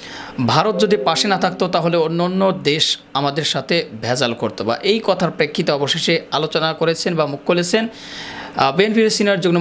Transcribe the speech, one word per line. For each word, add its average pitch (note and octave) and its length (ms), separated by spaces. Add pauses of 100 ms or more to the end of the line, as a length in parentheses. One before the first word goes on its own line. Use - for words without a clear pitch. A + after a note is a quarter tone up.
(520)
ভারত F#3 300
যদি G#3 140 (120)
পাশে D#3+ 240
না F#3 120
থাকতো F3+ 200 (100)
তাহলে E3+ 220 (100)
অন্য E3 220
অন্য F#3+ 140 (280)
দেশ D3+ 140 (340)
আমাদের C#3+ 340
সাথে D#3 240 (280)
ভেজাল B2 280 (100)
করতো, A2 260
বা A#2 60 (160)
এই A3 80 (100)
কথার F3+ 300
প্রেক্ষিতে D#3+ 400
অবশেষে C#3+ 360 (220)
আলোচনা D#3 320 (120)
করেছেন E3 380
বা D#3 140
মুখ C#3+ 160
খুলেছেন, F3 400
আহ, - 880
বিএনপির G#3+ 400
সিনিয়র G3+ 280
যুগ্ম F3 160